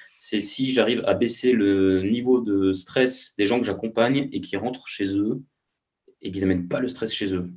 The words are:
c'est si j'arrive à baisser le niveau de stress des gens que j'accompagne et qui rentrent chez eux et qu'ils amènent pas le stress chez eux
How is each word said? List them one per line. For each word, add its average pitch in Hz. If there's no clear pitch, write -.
c'est -
si 131
j'arrive 117
à 101
baisser 120
le 98
niveau 120
de 98
stress -
des 104
gens 117
que 113
j'accompagne 113
et 98
qui 90
rentrent 117
chez 98
eux 110
et 95
qu'ils 95
amènent 92
pas -
le 127
stress -
chez 98
eux 90